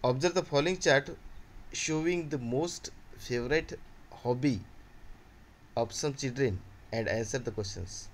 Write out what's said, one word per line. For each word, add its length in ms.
Observe 300
the 100
following 340
chart 320
showing 560
the 80
most 540
favorite 600
hobby 360
of 180
some 200
children 460
and 160
answer 320
the 120
questions. 640